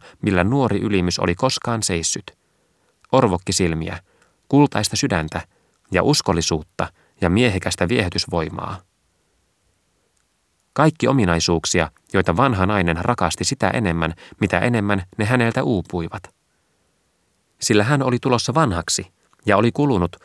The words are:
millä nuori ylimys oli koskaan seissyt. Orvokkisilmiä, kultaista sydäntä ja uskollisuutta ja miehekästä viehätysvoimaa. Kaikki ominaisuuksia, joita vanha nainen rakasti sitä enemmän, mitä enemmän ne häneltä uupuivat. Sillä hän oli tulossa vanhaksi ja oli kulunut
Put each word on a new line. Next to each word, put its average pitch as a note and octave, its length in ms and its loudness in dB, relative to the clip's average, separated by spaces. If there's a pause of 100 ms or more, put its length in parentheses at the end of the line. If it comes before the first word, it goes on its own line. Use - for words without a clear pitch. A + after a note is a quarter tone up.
(220)
millä F#2 220 2
nuori A2 360 0
ylimys F#2 400 0
oli F2+ 160 0
koskaan A#2+ 480 -4
seissyt. - 540 -6 (760)
Orvokkisilmiä, F2+ 880 0 (480)
kultaista C3+ 480 2
sydäntä E2+ 460 -2 (500)
ja F2+ 120 2
uskollisuutta E2 840 -2 (340)
ja F2+ 80 2
miehekästä F#2+ 580 0
viehätysvoimaa. F2 960 -4 (1900)
Kaikki D3+ 340 2
ominaisuuksia, F2 840 2 (220)
joita F2+ 240 2
vanha A#2+ 280 2
nainen F2+ 320 0
rakasti F2+ 460 -2
sitä - 260 -2
enemmän, E2 440 -2 (260)
mitä F#2 200 0
enemmän G#2 440 0 (140)
ne G#2+ 80 0
häneltä A#2+ 380 0
uupuivat. F2+ 600 -4 (1400)
Sillä G#2 220 4
hän C3+ 200 0
oli B2 180 0
tulossa B2 320 -2
vanhaksi G2 600 -2 (320)
ja G2+ 120 4
oli A2+ 140 2
kulunut A#2 540 0